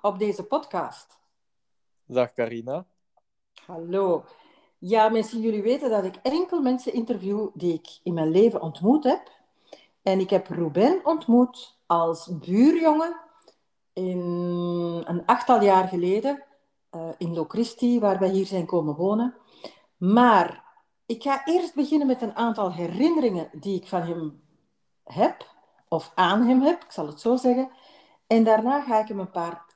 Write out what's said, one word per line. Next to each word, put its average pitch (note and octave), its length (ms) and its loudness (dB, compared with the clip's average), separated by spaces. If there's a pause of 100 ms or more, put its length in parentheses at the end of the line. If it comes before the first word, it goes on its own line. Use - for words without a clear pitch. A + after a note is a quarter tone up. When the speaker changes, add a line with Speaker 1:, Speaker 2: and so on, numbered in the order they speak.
Speaker 1:
op G3 180 -2
deze G3+ 240 -4
podcast. - 760 -8 (880)
Speaker 2:
Dag B2 280 -2
Carina. A#2+ 520 -6 (800)
Speaker 1:
Hallo. F3 600 -4 (520)
Ja, G#3+ 320 2
mensen, A3+ 320 -2
jullie G#3+ 200 -2
weten B3+ 280 0
dat G#3 140 0
ik F#3+ 200 -8
enkel E4 380 -2
mensen B3+ 320 -2
interview G#3 600 -4
die E3+ 200 -2
ik - 300 -12
in F#3 100 -4
mijn D#3+ 180 0
leven G#3 300 4
ontmoet G3+ 420 0
heb. C#4+ 280 0 (720)
En F#3+ 160 2
ik F#3 100 -2
heb G3 180 0
Ruben E3+ 580 0
ontmoet B3 800 0
als E3 520 -2
buurjongen D#4 840 2 (720)
in F#3 260 -4 (840)
een F3 200 -4
achttal A#3+ 360 2
jaar F#3+ 260 4
geleden, G3 560 -2 (460)
eh, E3 280 -12
in E3+ 160 -6
Locristi, A#3 680 -2
waar G3 200 0
wij F#3+ 100 2
hier F#3+ 160 0
zijn F#3 200 -4
komen D#3 300 -2
wonen. G#3+ 400 -2 (600)
Maar G#3 680 4 (420)
ik A3+ 180 -8
ga C#4 220 -4
eerst E4+ 300 -2
beginnen C#4+ 320 0
met B3 140 0
een A3 140 -6
aantal G#3+ 380 -2
herinneringen F#3+ 800 0
die F#3+ 280 -6
ik - 60 -20
van F3+ 140 -4
hem E3 400 -8 (600)
heb, - 500 -2 (360)
of - 260 -4
aan F#3 320 2
hem B3+ 140 4
heb, E4 220 2
ik - 80 -20
zal D3+ 160 -8
het D3 140 -16
zo A#3 140 2
zeggen. B3+ 360 0 (560)
En A3+ 160 4
daarna A3+ 380 2
ga A#3 200 0
ik G#3+ 60 -6
hem G3+ 120 -8
een F#3 120 -8
paar E3+ 340 -8 (100)